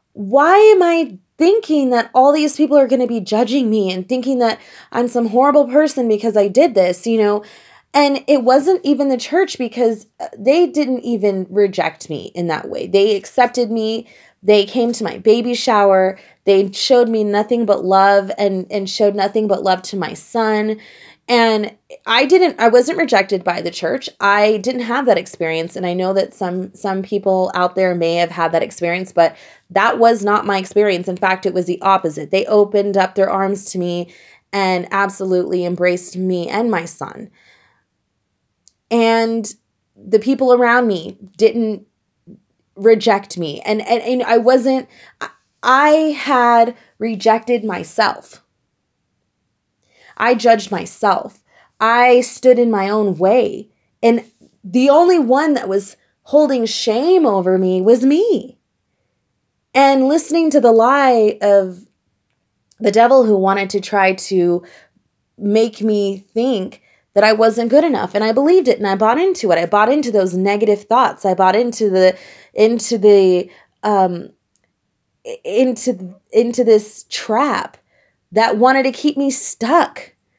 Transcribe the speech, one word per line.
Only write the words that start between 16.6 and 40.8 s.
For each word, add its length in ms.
showed 380
me 140
nothing 420
but 180
love 540
and, 340
and 180
showed 260
nothing 320
but 160
love 200
to 140
my 160
son. 640
And 500
I 200
didn't, 340
I 80
wasn't 300
rejected 460
by 180
the 100
church. 380
I 380
didn't 240
have 240
that 120
experience. 580
And 100
I 80
know 200
that 200
some, 400
some 300
people 500
out 220
there 180
may 220
have 160
had 200
that 120
experience, 480
but 260
that 300
was 260
not 200
my 120
experience. 500
In 80
fact, 300
it 80
was 140
the 140
opposite. 500
They 160
opened 500
up 180
their 140
arms 420
to 60
me 360
and 400
absolutely 720
embraced 540
me 320
and 220
my 140
son. 440
And 640
the 240
people 320
around 360